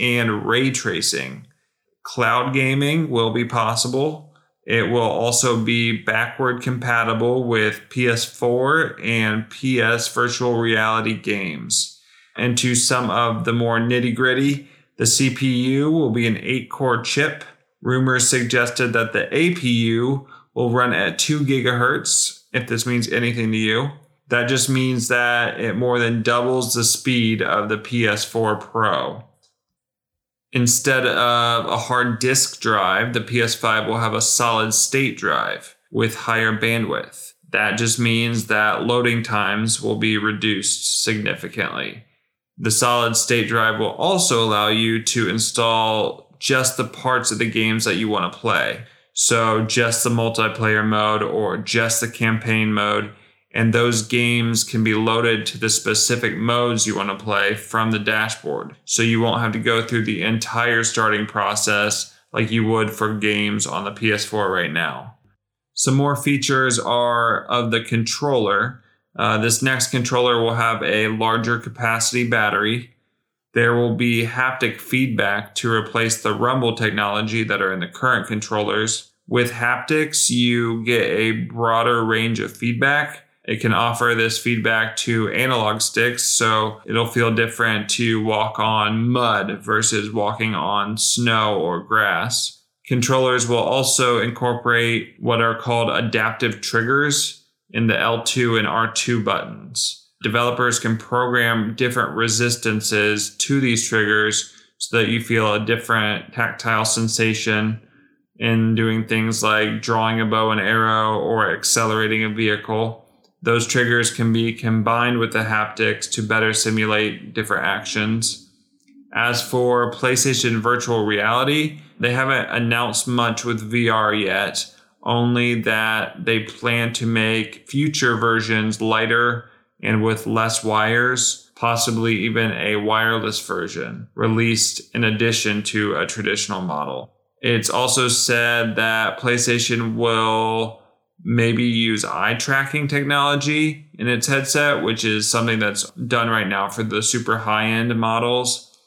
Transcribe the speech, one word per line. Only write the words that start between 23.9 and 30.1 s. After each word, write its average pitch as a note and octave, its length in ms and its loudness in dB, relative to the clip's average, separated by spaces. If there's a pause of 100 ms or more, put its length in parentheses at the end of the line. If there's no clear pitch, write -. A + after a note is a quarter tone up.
That A#2+ 200 0
just C3 220 0
means C3 380 0
that A#2+ 520 0
it G#2 160 -2
more B2 220 0
than A#2 240 0
doubles A#2+ 500 0
the A#2+ 120 0
speed A2+ 580 0
of G#2 260 0
the G#2+ 80 0
P A#2 300 -2
S G#2+ 180 0
four G#2+ 320 0
Pro. F2+ 680 -2 (1300)